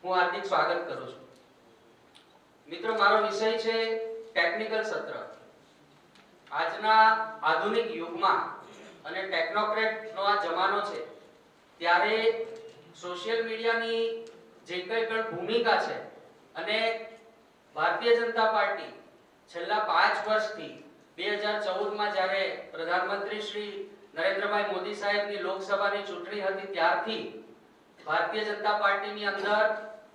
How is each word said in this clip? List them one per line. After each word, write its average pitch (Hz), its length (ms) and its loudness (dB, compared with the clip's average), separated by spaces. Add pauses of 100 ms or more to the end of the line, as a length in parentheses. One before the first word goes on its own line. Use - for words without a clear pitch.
હું 180 120 2
હાર્દિક - 280 2
સ્વાગત - 440 2
કરું - 180 -8
છું. - 220 -16 (1400)
મિત્રો, 196 300 -2
મારો 208 240 6
વિષય 220 360 2
છે 226 420 0 (320)
ટેકનિકલ 214 500 0
સત્ર. - 300 -4 (1400)
આજના 214 800 6 (120)
આધુનિક 196 540 2
યુગમાં - 640 0 (440)
અને 185 180 -6
ટેકનોક્રેટનો 214 1000 -2
આ 202 220 2
જમાનો 185 360 0
છે, - 260 -6 (720)
ત્યારે 214 680 2 (540)
સોશિયલ 220 480 -2
મીડિયાની 226 760 0 (400)
જે 180 140 -4
કંઈ 226 260 0
પણ 220 160 0
ભૂમિકા 220 540 2
છે - 180 -2 (600)
અને 220 540 -2 (680)
ભારતીય 233 420 4
જનતા 226 360 2
પાર્ટી 202 500 -2 (520)
છેલ્લા 208 240 -2
પાંચ 208 500 2
વર્ષથી - 560 -2 (320)
બે 196 140 -4
હજાર 208 320 -2
ચૌદમાં 202 500 -2
જ્યારે 190 580 -2
પ્રધાનમંત્રી 196 680 -2
શ્રી 208 500 -8 (240)
નરેન્દ્રભાઈ 202 580 0
મોદી 190 220 -4
સાહેબની 202 420 0
લોકસભાની 196 680 -2
ચૂંટણી 180 380 -8
હતી 190 260 -2
ત્યારથી - 760 -2 (640)
ભારતીય 208 380 0
જનતા 208 340 -2
પાર્ટીની 208 460 0
અંદર 208 500 2 (400)